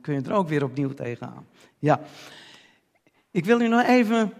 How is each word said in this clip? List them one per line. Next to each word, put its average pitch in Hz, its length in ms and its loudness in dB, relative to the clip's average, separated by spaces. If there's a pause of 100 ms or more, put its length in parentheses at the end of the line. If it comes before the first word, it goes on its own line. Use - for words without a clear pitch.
kun 151 120 -8
je 139 80 -2
er - 120 -6
ook 196 140 0
weer 147 160 -2
opnieuw 135 300 -4
tegenaan. 123 520 -12 (340)
Ja. 143 200 2 (1300)
Ik 170 140 -2
wil 233 160 2
u 240 60 2
nog 233 200 2
even 226 520 2